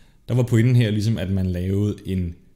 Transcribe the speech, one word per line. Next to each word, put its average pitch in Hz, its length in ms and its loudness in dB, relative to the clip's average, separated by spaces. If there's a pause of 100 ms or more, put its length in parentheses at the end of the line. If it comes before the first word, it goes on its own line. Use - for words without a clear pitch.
(280)
der 117 60 -2
var 123 80 2
pointen 117 340 4
her 113 140 4
ligesom, 107 280 0
at 90 120 -4
man 95 160 0
lavede 95 500 -2 (100)
en 90 280 -4 (220)